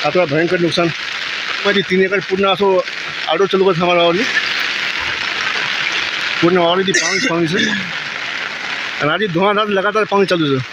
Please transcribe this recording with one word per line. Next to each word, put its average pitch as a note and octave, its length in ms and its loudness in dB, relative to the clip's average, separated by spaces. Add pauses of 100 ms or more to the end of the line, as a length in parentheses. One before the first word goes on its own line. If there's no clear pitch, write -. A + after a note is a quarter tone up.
आता F3 200 2
भयंकर E3 360 2
नुकसान. E3+ 280 2 (760)
मध्ये G3 240 4
तीन F#3+ 120 4
एकर F#3+ 160 2
पूर्ण F#3+ 280 0
असो F#3+ 380 2 (440)
आडो - 180 2
चालू F#3+ 180 2
करत F#3 180 4
आम्हाला F3 200 4
वावरली. E3+ 200 4 (2250)
पूर्ण F3 140 4
वावरली F3+ 360 2
ती - 0 -
पाणी, F#3 340 0
पाणी E3+ 220 0
सर. G#3+ 200 0 (1300)
आणि D3 100 0
आधी G3 140 0
धुआंधार G3+ 400 2
लगातार G3+ 380 0
पाणी G3 220 2
चालू E3+ 180 2
आहे. C3+ 280 0